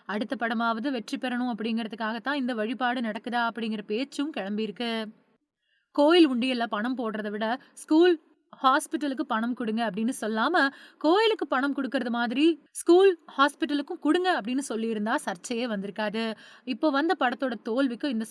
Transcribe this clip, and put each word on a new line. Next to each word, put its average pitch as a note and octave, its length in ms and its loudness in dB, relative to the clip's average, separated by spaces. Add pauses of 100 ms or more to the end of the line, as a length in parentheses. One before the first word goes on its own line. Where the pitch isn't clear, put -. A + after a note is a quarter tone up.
அடுத்த G#3+ 340 -6
படமாவது A3+ 520 -2
வெற்றி B3+ 260 -6
பெறணும் B3 400 -4
அப்படிங்கிறதுக்காகத்தான் A3+ 800 -4
இந்த C4 200 -2
வழிபாடு A#3+ 460 -2
நடக்குதா A#3 540 -4
அப்படிங்கிற A3 280 -4
பேச்சும் C#4 540 -4
கிளம்பியிருக்கு. A3 680 -4 (880)
கோயில் D#4 380 8
உண்டியல்ல A#3+ 360 0
பணம் A#3 300 -2
போடுறதை G#3+ 340 -4
விட A3 300 -2 (120)
ஸ்கூல், E4 480 4 (420)
ஹாஸ்பிட்டலுக்கு C#4 580 2
பணம் A#3+ 340 -2
கொடுங்க A3 360 -2
அப்படின்னு A3 300 -2
சொல்லாம, B3+ 480 2 (300)
கோயிலுக்கு G4+ 480 4
பணம் C4+ 280 -2
கொடுக்கறது B3+ 340 -4
மாதிரி A#3+ 640 0
ஸ்கூல், F4+ 480 6 (200)
ஹாஸ்பிட்டலுக்கும் C#4+ 640 0
கொடுங்க F4 400 2
அப்படின்னு B3 280 -4
சொல்லியிருந்தா A3 460 -2 (100)
சர்ச்சையே A3+ 420 -6
வந்திருக்காது. G#3+ 680 -4 (300)
இப்போ B3+ 260 0
வந்த D4+ 300 2
படத்தோட B3+ 320 -2 (100)
தோல்விக்கு A#3+ 460 -2
இந்த A3+ 220 -2